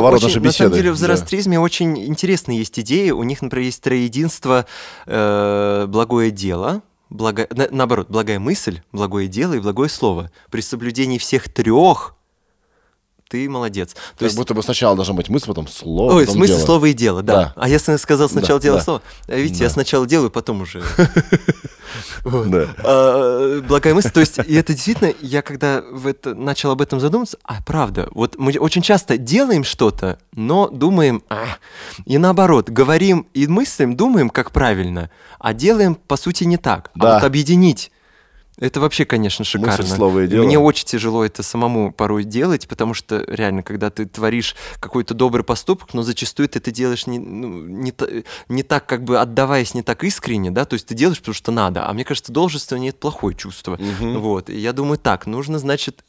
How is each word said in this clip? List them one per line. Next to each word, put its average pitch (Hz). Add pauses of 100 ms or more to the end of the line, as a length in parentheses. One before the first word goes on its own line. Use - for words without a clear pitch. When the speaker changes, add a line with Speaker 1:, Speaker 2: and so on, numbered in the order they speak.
Speaker 1:
поворот 123
Speaker 2:
очень, - (140)
Speaker 1:
нашей -
Speaker 2:
на 160
самом 110
Speaker 1:
беседы. 185
Speaker 2:
деле, 180
в -
Speaker 1:
Да. 190
Speaker 2:
зороастризме 180
очень 165
интересные 151
есть 110
идеи. 156
У 113
них, 127
например, 127
есть 123
троединство, 127 (400)
э, 101
«благое 113
дело», 98 (280)
благо-, 110
на-, 127
наоборот, 120
благая 107
мысль, 104 (120)
благое 101
дело 127
и 127
«благое 104
слово». 85 (200)
При 113
соблюдении 123
всех -
трех 135 (1120)
ты 131
молодец. 110
То - (180)
Speaker 1:
Как -
Speaker 2:
есть 107
Speaker 1:
будто 120
бы 110
сначала 110
должна 95
быть 87
мысль, 127
потом 85
слово, 87
Speaker 2:
Ой, 170
Speaker 1:
потом 147
Speaker 2:
в 156
смысле 185
Speaker 1:
дело. 165
Speaker 2:
слово 156
и 151
дело, 107
да. 104
Speaker 1:
Да. 85
Speaker 2:
А 123
я 147
с-, 151
сказал 147
Speaker 1:
Да, -
Speaker 2:
сначала 143
дело, 139
Speaker 1:
да. 80
Speaker 2:
слово. 151 (260)
А 120
видите, 143
я 120
Speaker 1:
Да. -
Speaker 2:
сначала 135
делаю, 131
потом 110
уже. 90
Speaker 1:
<laughs> 85 (1300)
Speaker 2:
Вот. 120
Speaker 1:
Да. 85 (180)
Speaker 2:
А, 131
благая 143
мысль, 180
то 165
есть, -
и 156
это 160
действительно, 175
я 143
когда 139
в 131
это, 135
начал 139
об 131
этом 135
задумываться, 180
а -
правда, 113
вот 117
мы 135
очень 160
часто -
делаем 165
что-то, 101 (140)
но 151
думаем, 143
а, 110 (600)
и 135
наоборот, 175
говорим 160
и 139
мыслим, 151
думаем, 190
как -
правильно, 90 (280)
а 113
делаем, 185
по -
сути, 180
не 175
так. 98
А -
Speaker 1:
Да. 113
Speaker 2:
вот 107
объединить, 147 (680)
это 127
вообще, 143
конечно, 110
Speaker 1:
Мысль, 104
Speaker 2:
шикарно. 104
Speaker 1:
слово 95
и 95
Speaker 2:
И -
Speaker 1:
дело. 110
Speaker 2:
мне 147
очень 147
тяжело 113
это 104
самому 117
порой 104
делать, 131
потому 113
что 107
реально, 101
когда 104
ты 107
творишь 110 (260)
какой-то -
добрый 120
поступок, -
но 120
зачастую 120
ты -
это -
делаешь 120
не, 123
ну, 101
не 101
та-, - (440)
не 127
так, 143
как 123
бы 120
отдаваясь, 123
не 123
так 120
искренне, 110
да, 120
то -
есть 113
ты 117
делаешь, 151
потому 110
что -
надо, 101
а -
мне 120
кажется, -
долженствование — 135
это -
плохое 110
чувство. 95
Speaker 1:
Мгм. 101
Speaker 2:
Вот, 104
и 104
я 104
думаю, 143
так, 98
нужно, 139
значит, 139